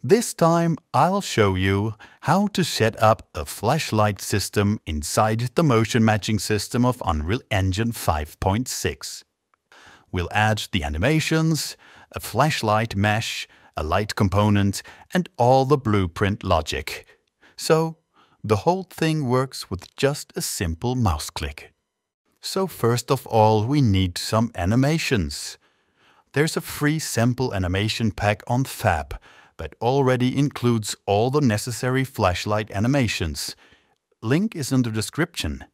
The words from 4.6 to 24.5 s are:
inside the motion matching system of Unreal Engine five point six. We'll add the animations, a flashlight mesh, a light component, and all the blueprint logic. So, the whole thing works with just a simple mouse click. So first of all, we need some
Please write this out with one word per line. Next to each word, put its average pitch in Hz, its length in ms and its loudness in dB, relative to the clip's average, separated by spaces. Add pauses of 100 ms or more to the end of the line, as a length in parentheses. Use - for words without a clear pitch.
inside 110 680 -2
the 170 80 2
motion 113 420 4
matching 107 320 2
system 110 480 -2
of 123 220 -2
Unreal 85 420 -2
Engine 98 420 0
five 76 480 -4
point 107 280 0
six. - 560 -8 (880)
We'll 87 200 -2
add 107 300 2 (100)
the 85 120 0
animations, 156 920 0 (360)
a - 80 -8
flashlight 113 760 0
mesh, 104 520 0 (280)
a 80 60 -6
light 90 320 -2
component, 101 720 2 (280)
and 180 160 -2 (100)
all 131 280 4
the 143 100 4
blueprint 104 680 0
logic. 80 640 -2 (500)
So, 160 400 0 (460)
the 107 140 2
whole 180 260 0
thing 156 440 -2
works 127 440 -2
with - 240 -12
just - 400 -2
a 180 80 -6
simple 95 500 -4
mouse 98 380 0
click. - 420 -10 (680)
So 190 260 -4
first 120 440 -2
of 135 160 -2
all, 110 380 4
we 143 160 2
need 95 360 2
some 113 380 0